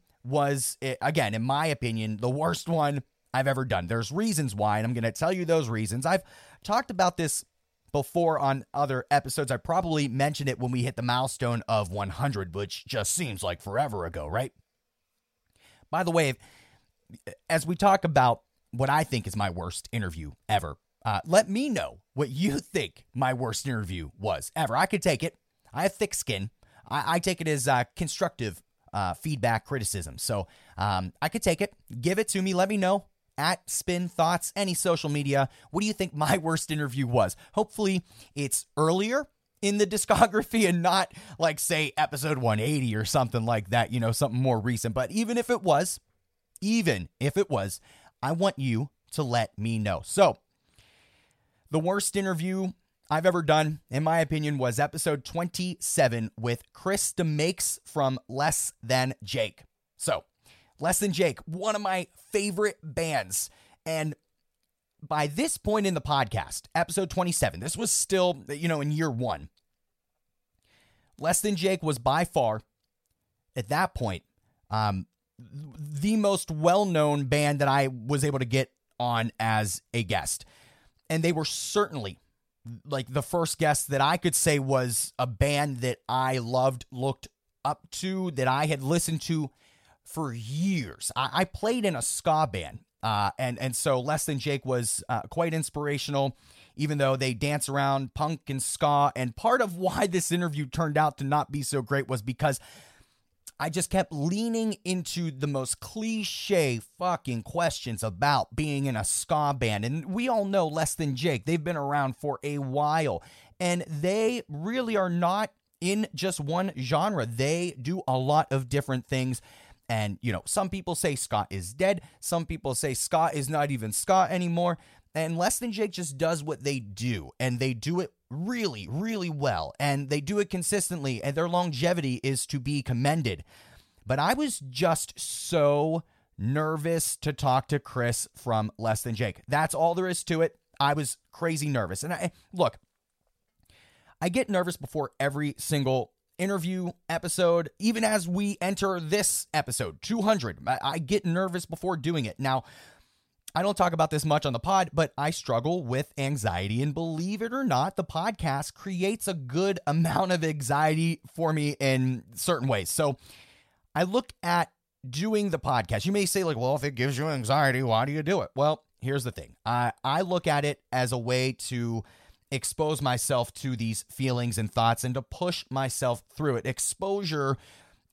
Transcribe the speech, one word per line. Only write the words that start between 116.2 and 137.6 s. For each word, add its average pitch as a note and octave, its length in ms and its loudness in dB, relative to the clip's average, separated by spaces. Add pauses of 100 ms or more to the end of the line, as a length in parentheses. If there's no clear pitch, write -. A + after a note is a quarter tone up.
one E3+ 380 -2
genre. D3+ 480 0
They C#3+ 560 -2
do E3 260 -4
a B2+ 80 2
lot D3 360 2
of C3+ 180 0
different C3+ 380 -2
things. B2+ 340 -2 (480)
And, G#2+ 320 -2
you A2+ 100 -2
know, F2+ 140 -4
some F#3+ 240 0
people F#3 240 -4
say D#3 220 0
ska G#2+ 340 -2
is G2 240 -6
dead. F#3 280 2 (180)
Some E3+ 260 -2
people D3 300 -4
say C3+ 180 -2
ska D#3+ 400 2
is C#3+ 160 -2
not D3 220 0
even A2 200 -2
ska F#3+ 380 4
anymore. F3 480 0 (380)
And D#3+ 200 -2
Less F3+ 220 2
Than B3 140 -4
Jake G#3 220 -2
just C#3 260 -8
does D#3+ 240 0
what D3+ 200 -6
they C#3 160 -2
do. G2+ 600 -4
And B2 200 -2
they C3 140 0
do D#3 280 -2
it D#3 120 -8 (160)
really, D#3+ 640 -4
really F#3 400 -4
well. A#2 480 -2
And C#3 320 0
they D3 100 0
do F#3+ 160 -2
it G3+ 140 0
consistently. E3 720 -2
And C#3 100 -2
their E3+ 160 0
longevity E3+ 720 0
is C3+ 260 0
to C#3+ 120 -4
be C#3 240 -2
commended. B2+ 600 0 (640)
But C3 140 0
I F3 160 2
was C#4+ 240 -2
just C#3+ 600 0
so D#3 840 2 (340)
nervous D#3 800 -2
to D3+ 160 -4
talk C3 360 2